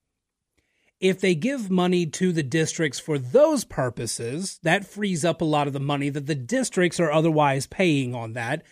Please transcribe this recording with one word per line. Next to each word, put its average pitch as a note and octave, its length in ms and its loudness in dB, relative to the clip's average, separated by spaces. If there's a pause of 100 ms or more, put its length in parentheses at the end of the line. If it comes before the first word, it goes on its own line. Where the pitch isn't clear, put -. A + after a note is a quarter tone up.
(1000)
If F#3 220 0
they F#3 140 4
give A3 340 -2
money F3+ 380 2
to F3+ 260 0
the D#3 100 0
districts D#3 560 -2
for D3 180 -2
those A#3 460 4
purposes, B2+ 1000 -6
that F#3 220 2
frees F#3+ 380 -4
up E3 160 0
a F3 60 -2
lot D3 220 2
of C#3+ 40 -6
the C#3 80 -6
money C#3+ 300 -2
that C#3+ 160 -6
the D3+ 100 -2
districts F3+ 640 0
are E3 100 2
otherwise D3+ 580 2
paying C#3 460 2
on A#2 200 -8
that. B2 380 -6